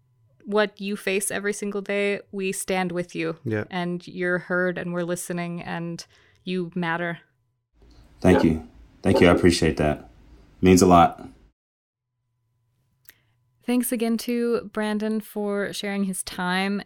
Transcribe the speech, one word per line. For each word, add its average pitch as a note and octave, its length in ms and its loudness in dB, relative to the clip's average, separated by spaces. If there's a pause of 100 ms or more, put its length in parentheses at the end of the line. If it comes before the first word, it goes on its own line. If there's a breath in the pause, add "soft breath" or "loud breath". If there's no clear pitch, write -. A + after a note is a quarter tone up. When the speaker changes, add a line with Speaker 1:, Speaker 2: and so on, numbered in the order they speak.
(440)
Speaker 1:
what G#3 380 0
you G3+ 140 -6
face G3 340 -2
every G3+ 240 -4
single G3+ 280 -6
day, G3+ 400 -2 (100)
we F#3+ 200 -4
stand F#3 400 -2
with F3 220 -6
you. E3 300 -4
Speaker 2:
Yeah. G#2+ 260 -2
Speaker 1:
And F3 380 -6
you're F3+ 320 -2
heard, F3+ 400 -2
and F3 140 -6
we're F3 100 -2
listening, F3 580 -6
and E3+ 420 -8 (400)
you F#3 300 -4
matter. E3+ 460 -4 (1000)
Speaker 3:
Thank E2+ 220 6
Speaker 4:
Yeah. E2 80 4
Speaker 3:
you. D#2+ 160 -6 (360)
Thank F#2+ 180 2
you. F2+ 60 8
I F2 40 8
appreciate E2 460 4
that. D2+ 320 -2 (520)
Means F#2 200 8
a F#2 60 8
lot. E2+ 420 6 (2250 soft breath)
Speaker 1:
Thanks B3 260 0
again A#3 280 0
to A#3 520 -2
Brandon G#3+ 480 -2
for G3+ 540 -4
sharing G3+ 320 -4
his F#3+ 180 -4
time F#3+ 640 -2